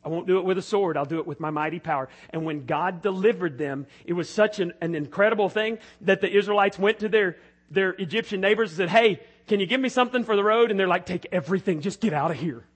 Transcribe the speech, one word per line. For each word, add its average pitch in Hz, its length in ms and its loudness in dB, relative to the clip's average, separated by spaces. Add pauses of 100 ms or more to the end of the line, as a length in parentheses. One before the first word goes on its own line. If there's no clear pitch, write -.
I 156 60 -6
won't 175 180 -4
do 185 100 4
it 180 60 -2
with 185 140 0
a 180 40 -4
sword. 190 340 0
I'll 143 80 0
do 160 140 -4
it 156 80 -4
with 151 140 -10
my 156 100 -4
mighty 156 300 -4
power." 139 280 -4 (220)
And 160 140 -6
when 151 220 -6
God 170 360 -2
delivered 185 560 0
them, 139 300 -6 (160)
it 175 80 -6
was 175 160 -2
such 208 320 2
an, 175 200 -2
an 170 140 -2
incredible 196 540 2
thing 220 300 -2 (240)
that 190 180 2
the 196 100 0
Israelites 202 480 2
went 214 220 2
to 214 80 -4
their, 190 300 2 (340)
their 190 260 2
Egyptian 196 420 -4
neighbors 208 300 2
and 156 60 -12
said, 185 140 0
"Hey, 220 300 4 (280)
can 208 100 2
you 190 80 0
give 254 140 0
me 254 80 0
something 247 340 0
for 202 140 0
the 202 80 2
road?" 226 260 4
And 196 80 0
they're 190 80 2
like, 180 200 0
"Take 180 260 -6
everything. 180 480 -2
Just 190 200 -6
get 208 120 2
out 151 180 0
of 156 60 -4
here." 131 280 -6 (120)